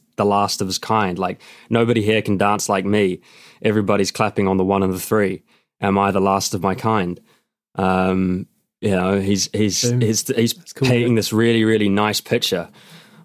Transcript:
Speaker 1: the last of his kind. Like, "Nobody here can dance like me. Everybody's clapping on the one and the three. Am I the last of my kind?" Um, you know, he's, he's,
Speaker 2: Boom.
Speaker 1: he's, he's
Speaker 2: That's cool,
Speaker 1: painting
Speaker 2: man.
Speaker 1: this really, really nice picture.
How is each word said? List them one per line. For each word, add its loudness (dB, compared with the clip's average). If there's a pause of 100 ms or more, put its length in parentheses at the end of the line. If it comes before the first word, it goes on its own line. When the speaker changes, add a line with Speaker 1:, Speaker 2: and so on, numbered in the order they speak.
(160)
Speaker 1:
the 0
last 0
of -4
his -6
kind. -2
Like, -6 (280)
"Nobody 2
here 2
can -2
dance 0
like 0
me. 0 (420)
Everybody's 0
clapping -2
on 2
the 2
one 2
and 0
the -6
three. -2 (380)
Am 0
I 2
the 0
last 0
of -6
my -2
kind?" -2 (560)
Um, 0 (320)
you -2
know, 0
he's, -2
he's, -2
Speaker 2:
Boom. 0
Speaker 1:
he's, -2
he's 0
Speaker 2:
That's -16
cool, -2
Speaker 1:
painting 2
Speaker 2:
man. 2
Speaker 1:
this -2
really, 2
really 2
nice 0
picture. -4 (560)